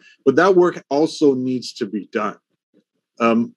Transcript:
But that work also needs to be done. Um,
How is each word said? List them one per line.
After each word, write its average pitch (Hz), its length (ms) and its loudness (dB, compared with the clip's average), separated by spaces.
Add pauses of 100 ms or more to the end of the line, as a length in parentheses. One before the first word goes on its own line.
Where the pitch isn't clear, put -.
(240)
But 131 140 0
that 185 180 4
work 175 340 2
also 147 440 0
needs 127 400 -6
to 117 120 -8
be 98 280 -8
done. 107 240 -6 (800)
Um, 117 380 0